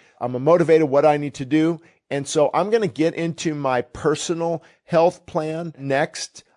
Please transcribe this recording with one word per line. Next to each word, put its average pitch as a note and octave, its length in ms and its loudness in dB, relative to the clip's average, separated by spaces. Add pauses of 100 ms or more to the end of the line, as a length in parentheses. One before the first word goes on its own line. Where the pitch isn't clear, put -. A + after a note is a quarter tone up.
(200)
"I'm B2 240 -6
motivated, D#3+ 460 4
what C#3+ 180 4
I D3 100 4
need D3 180 -6
to C#3 100 -8
do." D#3+ 340 0 (320)
And C#3 160 -4
so D3 260 2
I'm F3+ 160 0
gonna A3 180 2
get D3+ 280 -2
into E3 400 -4
my C3 260 -2
personal E3 800 -4 (220)
health E3+ 420 0
plan D#3+ 500 -8
next. C#3 680 -6 (140)